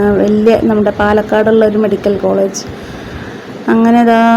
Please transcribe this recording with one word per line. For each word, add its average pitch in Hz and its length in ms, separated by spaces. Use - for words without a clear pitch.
വലിയ 214 340
നമ്മുടെ 208 320
പാലക്കാടുള്ള 214 680
ഒരു 208 140
മെഡിക്കൽ 202 380
കോളേജ്. 190 400
അങ്ങനെ 233 340
ഇതാ 226 160